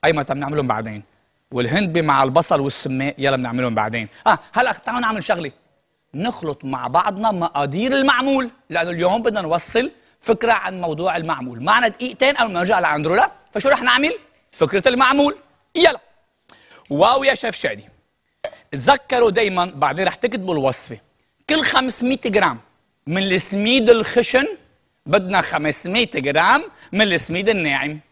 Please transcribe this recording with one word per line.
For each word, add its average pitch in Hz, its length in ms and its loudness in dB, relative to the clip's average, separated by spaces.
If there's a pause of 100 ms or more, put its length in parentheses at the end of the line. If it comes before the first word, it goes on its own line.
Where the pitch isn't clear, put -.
أي 165 80 4
متى 143 220 -2
بنعملهم 143 320 -2
بعدين. 110 360 -4 (480)
والهند 151 420 0
بي 170 100 0
مع 139 200 4
البصل 143 380 2
والسماق، 139 580 -4
يلا 135 180 0
بنعملهم 123 380 -2
بعدين. 110 340 -2 (180)
آه، 196 120 4 (140)
هلا 240 200 2
تعالوا 240 280 -6
نعمل 220 240 -4
شغلة. 170 280 -2 (600)
نخلط 160 500 -6
مع 131 220 -6
بعضنا 196 440 0
مقادير 170 640 -2
المعمول، 269 580 0 (200)
لأنه 170 200 -2
اليوم 180 320 0
بدنا 214 180 -2
نوصل 175 500 -2 (300)
فكرة 233 320 2
عن 190 280 -2
موضوع 165 360 -4
المعمول. 131 460 -6
معنا 220 260 2
دقيقتين 254 460 -2
قبل 233 180 0
ما 175 60 -4
نرجع 185 200 2
لعند 151 280 0
رولا، 185 240 2 (220)
فشو 214 160 -2
رح 262 140 2
نعمل؟ 269 360 2 (320)
فكرة 180 380 0
المعمول. 269 480 2 (380)
يلا. 320 260 4 (920)
واو 226 340 4
يا 269 100 4
شيف 220 200 -4
شادي. 107 340 -6 (840)
تذكروا 240 580 2
دايما، 185 340 0
بعدين 160 420 -2
رح 175 80 -2
تكتبوا 196 400 -4
الوصفة. 131 440 -4 (520)
كل 311 120 0
خمسمية 262 640 -2
جرام 185 320 0 (480)
من 175 160 -2
السميد 208 680 0
الخشن 240 580 2 (580)
بدنا 185 340 0
خمسمية 151 720 -2
جرام 165 500 2 (280)
من 202 100 2
السميد 185 460 0
الناعم. 151 520 -2 (120)